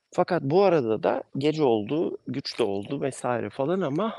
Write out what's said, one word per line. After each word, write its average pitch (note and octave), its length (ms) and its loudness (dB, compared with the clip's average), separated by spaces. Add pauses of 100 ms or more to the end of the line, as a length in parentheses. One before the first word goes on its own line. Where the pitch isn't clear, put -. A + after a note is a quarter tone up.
(140)
Fakat F3 300 0
bu D#3+ 200 4
arada A#2+ 400 2
da - 200 2 (140)
gece D3+ 260 0
oldu, B2 540 0 (100)
güç B2+ 320 -6
de B2+ 40 2
oldu G2+ 380 -4
vesaire B2 480 -4
falan D#3+ 320 -2
ama F3 380 -2